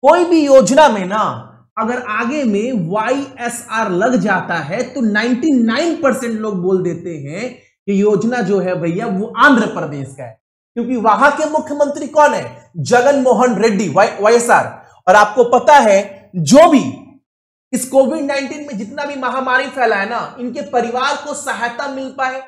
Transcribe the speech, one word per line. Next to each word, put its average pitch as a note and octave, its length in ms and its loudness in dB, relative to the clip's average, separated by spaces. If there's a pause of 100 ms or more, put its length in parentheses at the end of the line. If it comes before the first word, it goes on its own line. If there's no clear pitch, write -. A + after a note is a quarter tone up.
कोई E4 240 4
भी E4 200 2
योजना C4+ 440 6
में G3+ 160 -2
ना F3+ 420 -4 (300)
अगर A#3+ 320 -4
आगे A#3+ 340 -4
में G#3 480 -2
वाईएसआर A3+ 1000 -4
लग A3 240 0
जाता F#3 400 -2
है E3 280 -6
तो - 180 -8
नाइंटी A#3+ 600 0
नाइन C#4+ 320 0
परसेंट A#3 440 -2
लोग G#3 220 -6
बोल F#3 220 0
देते E3+ 260 -6
हैं E3+ 460 -12
कि - 460 -4
योजना G#3+ 400 0
जो G3 180 0
है F3+ 220 -4
भैया E3+ 240 -4
वो G3+ 320 -6
आंध्र A#3+ 300 4
प्रदेश C#3+ 400 -8 (100)
का C3+ 60 -14
है, A2+ 160 -18 (340)
क्योंकि A#3+ 220 -6
वहां A3 360 2
के D4+ 180 -4
मुख्यमंत्री D4 580 -4
कौन C#4+ 260 4
है, - 440 -10
जगन B3 440 2
मोहन B3 340 2
रेड्डी, G3+ 340 0
वाई-, F#3+ 320 0
वाईएसआर। A#3 600 2 (240)
और F#3 80 6
आपको G#3 280 4
पता B3 300 4
है G#3 600 4
जो G#3 340 8
भी F3+ 240 2 (800)
इस - 160 -6
कोविड C4+ 360 2
नाइनटीन C#4 340 -6
में C#4+ 180 -14
जितना C#4+ 280 -10
भी C#4+ 100 -10
महामारी C4 500 -4
फैला A#3+ 300 -2
है G3 140 -4
ना, G#3+ 300 -8
इनके B3 220 -8
परिवार B3+ 540 -4 (120)
को C#4+ 60 -8
सहायता A#3+ 540 -8
मिल C4+ 300 -10
पाए। C4 300 -6